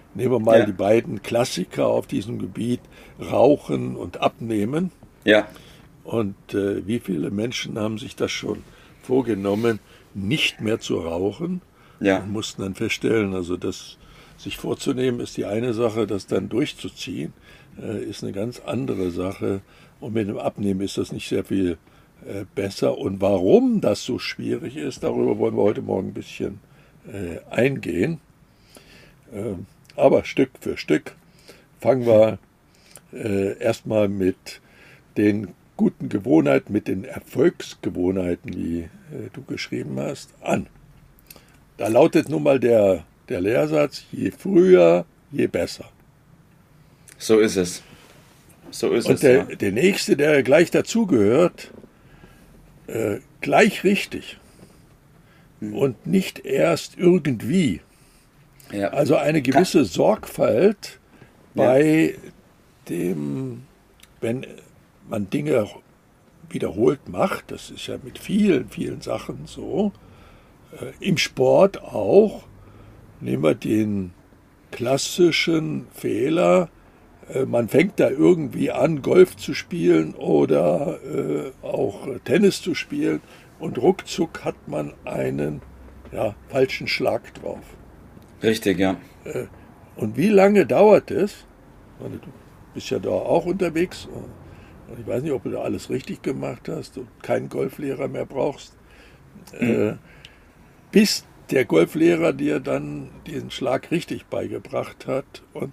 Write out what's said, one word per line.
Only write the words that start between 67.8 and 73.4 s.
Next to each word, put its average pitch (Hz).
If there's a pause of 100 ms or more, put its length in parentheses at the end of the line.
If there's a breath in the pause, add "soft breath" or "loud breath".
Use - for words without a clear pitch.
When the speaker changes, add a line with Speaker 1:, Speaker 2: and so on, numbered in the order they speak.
Speaker 1:
ja 107
mit 123
vielen, 190
vielen -
Sachen 131
so, 143 (800 soft breath)
äh, 131 (140)
im 165
Sport 139
auch, 147 (800 soft breath)
nehmen 131